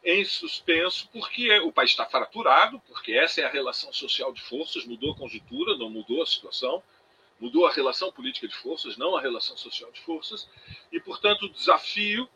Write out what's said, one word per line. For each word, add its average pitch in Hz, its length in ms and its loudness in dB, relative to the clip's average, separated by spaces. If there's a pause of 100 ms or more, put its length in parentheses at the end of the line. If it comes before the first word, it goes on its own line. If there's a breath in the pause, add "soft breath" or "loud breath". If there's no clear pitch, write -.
em 185 220 2
suspenso, 170 840 -2
porque 233 380 -4
é, 202 120 8
o 165 100 0
país 131 200 4
está - 140 2
fraturado, 202 800 4
porque - 260 -8
essa 151 280 4
é 139 40 0
a 123 40 0
relação 135 420 -4
social - 400 -4
de 117 100 -18
forças, 156 440 -6
mudou 120 280 -4
a - 40 -10
conjuntura, 135 600 -4
não 113 120 -6
mudou 113 320 -4
a 156 40 0
situação, - 580 -4 (560 soft breath)
mudou 123 260 6
a - 60 6
relação 139 400 0
política 127 360 -8
de - 80 -10
forças, 123 420 -8
não 170 180 0
a 139 60 0
relação 120 360 -4
social - 340 -12
de - 100 -18
forças, 165 480 -8 (420 loud breath)
e, - 80 -4
portanto, - 440 0
o 196 60 -6
desafio 208 840 0